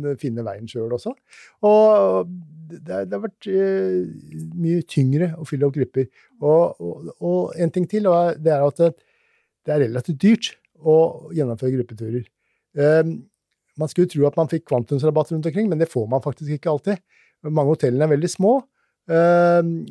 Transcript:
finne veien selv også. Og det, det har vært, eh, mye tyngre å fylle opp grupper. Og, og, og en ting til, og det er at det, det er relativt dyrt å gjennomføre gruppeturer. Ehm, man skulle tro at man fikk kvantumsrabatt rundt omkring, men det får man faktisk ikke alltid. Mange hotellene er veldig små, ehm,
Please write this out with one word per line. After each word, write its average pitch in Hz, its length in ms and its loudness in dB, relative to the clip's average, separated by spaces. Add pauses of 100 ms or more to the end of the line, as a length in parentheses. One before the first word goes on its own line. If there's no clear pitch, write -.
(180)
finne 117 260 -6
veien 107 240 -10
selv 117 260 -6
også. 208 200 -6 (500)
Og 208 640 4 (400)
det, 170 140 -18 (260)
det 190 60 -10
har 202 100 -8
vært, - 240 -12
eh, 190 600 0 (480)
mye 170 280 0
tyngre 151 540 0
å 160 80 -14
fylle 143 220 -2
opp 139 80 -2
grupper. 131 320 -2 (340)
Og, 160 400 2
og, 170 300 -10 (100)
og 175 340 -2
en 170 160 -2
ting 180 160 -2
til, 208 200 -2
og 175 340 2
det 160 100 2
er 143 140 2
at 143 120 0
det, 170 160 4 (720)
det 151 80 0
er 147 120 4
relativt 127 320 -4
dyrt - 360 2 (240)
å 160 560 2
gjennomføre 131 420 -2
gruppeturer. 113 480 -6 (520)
Ehm, 160 420 2 (580)
man 151 120 -4
skulle 180 200 2
tro 143 160 2
at 143 120 2
man 160 100 2
fikk 165 220 -6
kvantumsrabatt 147 640 0
rundt 156 120 -4
omkring, 180 240 -2
men 156 100 -2
det 160 120 0
får 110 180 -2
man 127 120 0
faktisk 147 340 -8
ikke 165 160 -4
alltid. 180 260 -2 (460)
Mange 151 320 0
hotellene 135 300 0
er 156 100 2
veldig 165 140 0
små, 196 220 2 (580)
ehm, 175 600 4 (200)